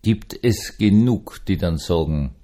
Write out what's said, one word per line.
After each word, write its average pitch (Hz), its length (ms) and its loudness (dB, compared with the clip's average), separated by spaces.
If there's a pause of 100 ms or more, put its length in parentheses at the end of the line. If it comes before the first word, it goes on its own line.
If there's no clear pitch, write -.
gibt - 400 -2
es - 360 -2
genug, 104 680 2
die 95 100 0
dann 82 200 -2
sagen 76 560 -2 (100)